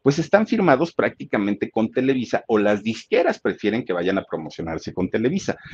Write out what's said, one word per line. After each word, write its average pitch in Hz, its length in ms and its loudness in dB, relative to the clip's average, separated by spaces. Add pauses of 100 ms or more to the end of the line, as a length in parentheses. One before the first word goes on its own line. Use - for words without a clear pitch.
pues 143 160 2
están 202 300 2
firmados 170 440 4
prácticamente 110 800 -2
con 113 220 0
Televisa 127 560 0
o 110 100 4
las 104 240 2
disqueras 214 580 0
prefieren 107 440 -2
que 95 80 -4
vayan 90 260 0
a 90 60 -2
promocionarse 80 680 -8
con 92 160 -2
Televisa 131 480 -2 (180)